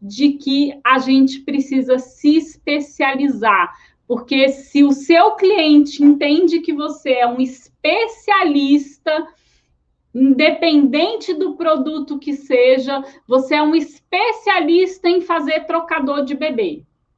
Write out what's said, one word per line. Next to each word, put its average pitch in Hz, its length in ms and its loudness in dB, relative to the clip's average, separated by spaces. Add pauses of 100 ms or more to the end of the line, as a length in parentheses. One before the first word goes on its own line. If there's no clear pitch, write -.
de 226 320 0
que 277 500 -4
a 262 160 2
gente 269 400 2
precisa 262 580 -2
se 294 380 0
especializar, 269 1400 -2 (320)
porque 269 440 -2
se 285 340 0
o 277 80 6
seu 339 400 4
cliente 311 720 2
entende 294 560 4
que 320 140 -6
você 294 400 -4
é 247 140 0
um 247 120 -4
especialista, 311 1900 -2 (880)
independente 302 1200 2
do 339 220 -4
produto 302 640 -4
que 285 140 -10
seja, 262 720 0 (240)
você 262 280 0
é 302 80 0
um 302 120 2
especialista 359 1300 -2
em 359 100 0
fazer 311 460 -4
trocador 320 580 -4
de 285 120 -8
bebê. 226 480 -6 (340)